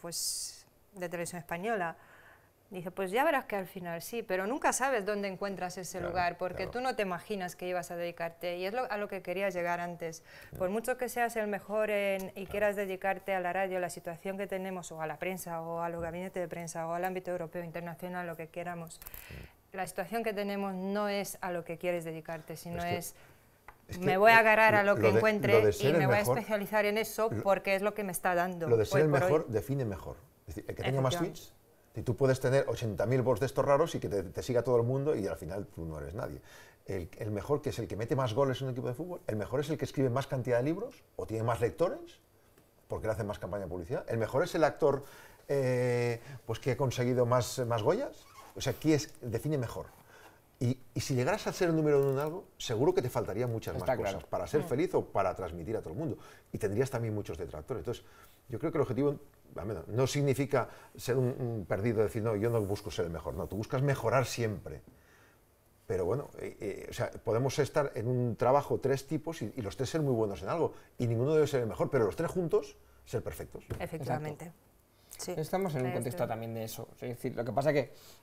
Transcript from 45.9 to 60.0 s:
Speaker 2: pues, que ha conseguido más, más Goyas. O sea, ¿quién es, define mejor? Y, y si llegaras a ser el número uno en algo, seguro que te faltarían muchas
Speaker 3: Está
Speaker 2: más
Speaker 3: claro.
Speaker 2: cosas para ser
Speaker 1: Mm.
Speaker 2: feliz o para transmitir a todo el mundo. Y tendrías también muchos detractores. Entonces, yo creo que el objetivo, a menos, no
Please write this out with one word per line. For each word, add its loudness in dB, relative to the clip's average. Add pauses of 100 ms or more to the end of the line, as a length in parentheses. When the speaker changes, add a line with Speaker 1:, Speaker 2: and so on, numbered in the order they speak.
Speaker 2:
pues, -4
que 0
ha 0
conseguido 2
más, 2
más 0
Goyas. 0 (300)
O -8
sea, 0
¿quién 4
es, -2
define -2
mejor? -6 (760)
Y, 2 (160)
y -2
si -2
llegaras 0
a -2
ser 2
el 4
número 6
uno 4
en 2
algo, -4 (120)
seguro 2
que 4
te -2
faltarían 0
muchas -4
Speaker 3:
Está -2
Speaker 2:
más 2
Speaker 3:
claro. 0
Speaker 2:
cosas -12
para -2
ser 2
Speaker 1:
Mm. -6
Speaker 2:
feliz 0
o 2
para 2
transmitir -6
a 0
todo -10
el -6
mundo. -4 (340)
Y -8
tendrías 0
también -2
muchos -6
detractores. -6
Entonces, -6 (460)
yo -6
creo -2
que -2
el 4
objetivo, 2 (400)
a -8
menos, -6
no 2